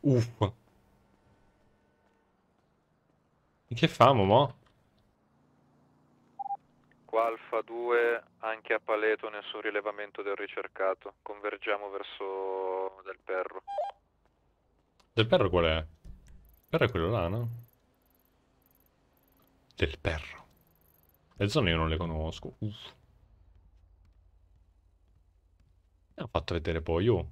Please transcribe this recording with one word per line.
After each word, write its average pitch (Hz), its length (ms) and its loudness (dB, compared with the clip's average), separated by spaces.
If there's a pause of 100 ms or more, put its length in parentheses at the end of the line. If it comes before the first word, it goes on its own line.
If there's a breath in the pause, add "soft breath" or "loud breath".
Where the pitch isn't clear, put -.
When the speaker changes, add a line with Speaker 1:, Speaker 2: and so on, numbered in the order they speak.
Speaker 1:
Uff. 120 500 2 (3250)
E 113 60 -4
che 156 120 2
famo, 123 360 8
mo? 120 320 6 (2500)
Speaker 2:
Qua 113 220 2
Alfa 113 340 -4
due, 117 600 0 (180)
anche 110 340 -4
a 107 60 0
Paleto 107 500 0
nessun 104 320 -12
rilevamento 104 600 -6
del 98 140 -4
ricercato. 95 840 -6
Convergiamo 104 680 -6
verso 95 1120 -6
Del 95 200 -14
Perro. 92 400 -6 (1500)
Speaker 1:
Del 113 140 2
Perro 123 220 4
qual 85 160 4
è? 80 120 4
Del - 920 -14
Perro 156 160 2
è 110 60 2
quello 87 180 0
là, 98 180 0
no? 117 220 -4 (2250)
Del - 240 -2
Perro. - 480 -6 (880)
Le 101 140 0
zone 110 220 2
io 82 60 4
non 80 120 2
le 78 80 0
conosco. 80 600 -6
Uff. - 340 -10 (3250)
Mi - 60 -12
hanno 139 60 -8
fatto - 260 -2
vedere 82 280 -2
poi, 85 260 0
oh. 87 240 0